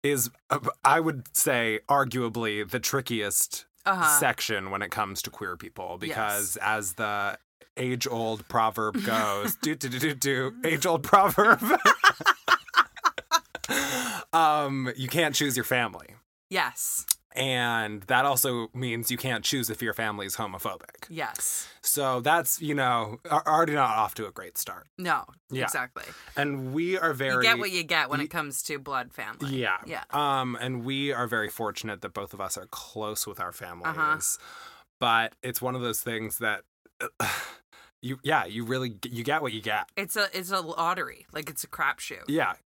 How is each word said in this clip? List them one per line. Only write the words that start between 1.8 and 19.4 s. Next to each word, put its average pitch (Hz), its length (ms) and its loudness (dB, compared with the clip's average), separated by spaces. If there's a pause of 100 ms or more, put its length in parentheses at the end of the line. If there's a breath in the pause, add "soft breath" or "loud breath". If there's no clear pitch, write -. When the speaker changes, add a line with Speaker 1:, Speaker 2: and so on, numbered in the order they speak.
Speaker 1:
arguably 117 800 2
the 123 100 -2
trickiest 113 840 -2 (200)
Speaker 2:
Uh-huh. 165 340 4
Speaker 1:
section 107 520 0
when 98 100 -2
it 95 100 -6
comes 98 320 -4
to 104 60 -8
queer 90 280 -10
people, 90 440 -12
Speaker 2:
Yes. 107 80 -6
Speaker 1:
because 104 480 -2
as 104 360 0
the 104 440 -2 (380)
age-old 120 720 -2
proverb 110 460 2
Speaker 2:
<laughs> 98 120 -2
Speaker 1:
goes, 107 500 2
do, 151 200 -2
do, 131 140 -6
do, 123 100 -4
do, 147 140 2
do, 131 400 0 (100)
age-old 160 400 2
proverb, 202 580 8
<laughs> 240 140 4 (2500 loud breath)
um, 143 640 4
you 131 140 -4
can't 151 260 2
choose 135 220 2
your 117 80 0
family. 117 500 0 (340)
Speaker 2:
Yes. - 560 -2 (280)
Speaker 1:
And 120 680 0
that 127 220 4
also 123 480 0
means 120 360 -2
you 123 80 -2
can't 123 280 -2